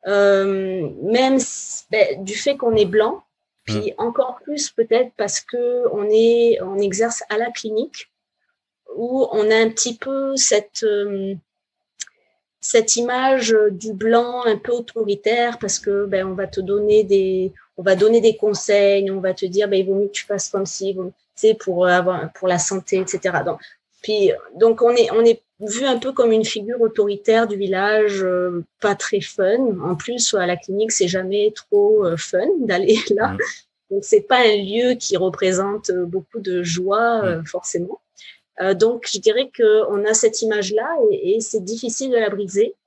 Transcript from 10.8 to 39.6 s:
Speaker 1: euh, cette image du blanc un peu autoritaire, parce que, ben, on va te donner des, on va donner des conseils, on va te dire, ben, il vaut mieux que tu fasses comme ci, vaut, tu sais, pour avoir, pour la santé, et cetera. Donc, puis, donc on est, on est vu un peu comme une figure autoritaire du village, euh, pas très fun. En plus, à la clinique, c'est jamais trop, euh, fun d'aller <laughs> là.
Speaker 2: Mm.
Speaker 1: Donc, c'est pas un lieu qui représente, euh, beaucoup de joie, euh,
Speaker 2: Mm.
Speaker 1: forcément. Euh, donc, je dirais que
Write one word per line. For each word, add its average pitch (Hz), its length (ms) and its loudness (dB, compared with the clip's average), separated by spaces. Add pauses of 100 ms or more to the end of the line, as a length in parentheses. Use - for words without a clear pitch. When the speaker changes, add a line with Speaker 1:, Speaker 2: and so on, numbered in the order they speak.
Speaker 1:
euh, 202 520 -2 (1300)
cette 220 360 0
image 247 580 0 (160)
du 214 220 -10
blanc 233 520 0
un 220 120 2
peu 240 160 -6
autoritaire, 233 880 -2
parce 202 200 -4
que, 202 280 -2
ben, 190 200 -2
on 185 80 -6
va 190 120 -4
te 185 140 -8
donner 208 440 2
des, 190 480 0 (240)
on 185 60 -12
va 190 120 4
donner 214 260 6
des 220 160 4
conseils, 202 760 2
on 190 100 -4
va 185 140 -2
te 190 120 -6
dire, 196 220 0
ben, 196 100 2
il 190 80 2
vaut 190 80 0
mieux 202 140 0
que 202 40 -8
tu - 140 -8
fasses 196 220 -4
comme 196 180 -4
ci, 196 280 -6
vaut, 185 180 -8 (240)
tu 220 120 4
sais, 220 60 4
pour 185 320 0
avoir, 180 460 0
pour 185 160 -4
la 180 100 2
santé, 190 380 -4
et 185 100 0
cetera. 175 380 -4
Donc, - 160 -6 (420)
puis, 208 300 2 (240)
donc 226 260 4
on 240 80 6
est, 240 220 4
on 226 120 4
est 226 180 4 (180)
vu 214 240 -6
un 262 140 0
peu 262 140 -6
comme 233 200 4
une 220 120 2
figure 226 360 -6
autoritaire 220 680 2
du 208 100 -6
village, 196 680 0
euh, 180 420 -2 (160)
pas 202 140 0
très - 260 -4
fun. 202 380 0 (260)
En 180 100 -2
plus, 233 400 -4
à 180 120 0
la 180 100 0
clinique, 208 360 -4
c'est 180 160 0
jamais 190 460 0
trop, 208 500 2
euh, 170 120 0
fun 185 300 -2 (140)
d'aller 202 380 2
<laughs> - 160 0
là. 214 180 0
Speaker 2:
Mm. 196 60 -8 (520)
Speaker 1:
Donc, 202 140 -4
c'est 208 160 4
pas 247 200 2
un 214 160 4
lieu 220 380 0
qui 247 220 -4
représente, 190 760 -2
euh, 180 140 0
beaucoup 185 360 -8
de 180 240 -4
joie, 202 600 0
euh, 170 160 -2
Speaker 2:
Mm. 160 60 -12
Speaker 1:
forcément. 180 540 -6 (600)
Euh, 190 140 0
donc, 226 380 0
je 202 80 -6
dirais 247 320 0
que 214 360 4